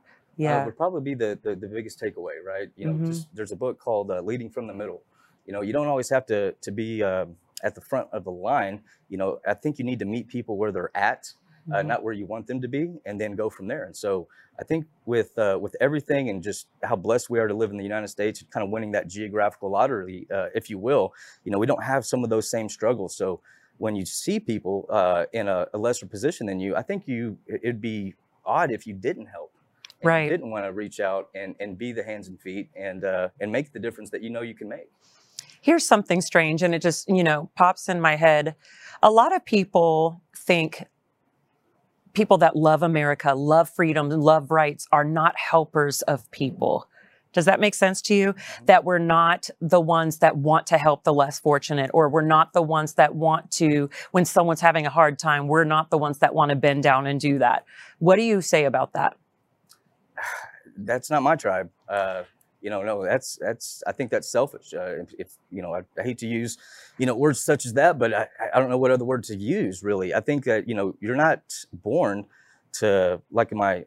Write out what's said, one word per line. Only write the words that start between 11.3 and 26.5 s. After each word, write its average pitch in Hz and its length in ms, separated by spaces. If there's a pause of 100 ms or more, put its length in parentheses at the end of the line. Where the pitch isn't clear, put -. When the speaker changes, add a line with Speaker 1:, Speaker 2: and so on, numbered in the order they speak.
Speaker 2:
uh, 104 60
Speaker 1:
Mm-hmm. 98 100
Speaker 2:
not 117 160
where 110 100
you 101 120
want 107 220
them 127 140
to 123 60
be, 151 260 (120)
and 101 140
then 104 160
go 107 140
from 95 180
there. 135 180
And 92 120
so 95 300 (320)
I - 40
think 160 220 (200)
with, 113 340
uh, 98 200
with 101 220
everything 139 480
and 95 140
just 98 240 (160)
how 110 120
blessed 107 340
we 117 100
are 110 80
to 104 80
live 107 160
in 101 60
the 98 60
United 104 260
States, 107 420
kind 113 120
of 98 60
winning 110 220
that 101 180
geographical 104 600
lottery, 101 600
uh, 95 240
if 113 140
you 104 80
will, 104 360 (300)
you 98 80
know, 98 60
we 107 80
don't 135 180
have 131 220
some 127 180
of 113 60
those 110 200
same 110 200
struggles. 107 480
So 95 240 (380)
when 107 160
you 95 100
see - 340
people, 101 500
uh, 90 440
in 110 160
a, 90 240
a 107 40
lesser 113 280
position 113 420
than 95 120